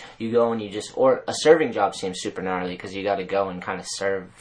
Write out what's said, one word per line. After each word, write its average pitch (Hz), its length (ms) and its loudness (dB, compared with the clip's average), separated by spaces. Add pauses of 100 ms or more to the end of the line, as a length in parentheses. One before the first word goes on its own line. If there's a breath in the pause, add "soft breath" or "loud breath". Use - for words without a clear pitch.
(200 loud breath)
you 113 120 -4
go 117 200 4
and 113 100 -4
you 101 80 -8
just, 104 260 -8
or 131 320 4
a - 80 -2
serving 151 360 6
job 101 240 0
seems 92 260 -6
super 95 220 -6
gnarly, 90 340 -4
'cause 95 160 -12
you 98 100 -6
gotta 95 200 0
go 95 260 0
and 90 140 -10
kinda 92 220 -6
serve 98 400 -4 (160)